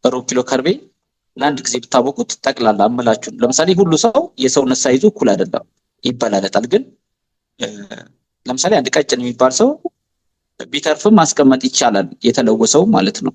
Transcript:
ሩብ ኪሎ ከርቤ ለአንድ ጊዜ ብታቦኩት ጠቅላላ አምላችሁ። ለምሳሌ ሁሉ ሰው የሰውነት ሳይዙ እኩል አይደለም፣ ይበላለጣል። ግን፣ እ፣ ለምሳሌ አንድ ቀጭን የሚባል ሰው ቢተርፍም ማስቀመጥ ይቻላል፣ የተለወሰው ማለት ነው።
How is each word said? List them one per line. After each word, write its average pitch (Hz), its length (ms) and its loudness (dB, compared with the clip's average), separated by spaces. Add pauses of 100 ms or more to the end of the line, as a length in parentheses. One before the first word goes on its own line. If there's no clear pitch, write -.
ሩብ 123 200 -2
ኪሎ 127 180 -2
ከርቤ 131 260 -2 (680)
ለአንድ 135 240 -2
ጊዜ - 180 -6
ብታቦኩት 131 520 -2 (100)
ጠቅላላ 110 420 0
አምላችሁ። 120 520 -2
ለምሳሌ 131 400 0
ሁሉ 175 240 2
ሰው 233 220 2 (180)
የሰውነት 131 400 0
ሳይዙ 131 280 2
እኩል - 220 2
አይደለም፣ 98 360 -2 (400)
ይበላለጣል። 113 640 -2
ግን፣ 196 160 0 (800)
እ፣ 113 60 -6 (800)
ለምሳሌ 131 280 -2
አንድ 139 160 0
ቀጭን 143 300 0
የሚባል 123 320 0
ሰው 240 160 2 (920)
ቢተርፍም 151 540 0
ማስቀመጥ 139 480 4
ይቻላል፣ 110 440 0 (160)
የተለወሰው 113 640 2
ማለት 98 340 0
ነው። - 140 -6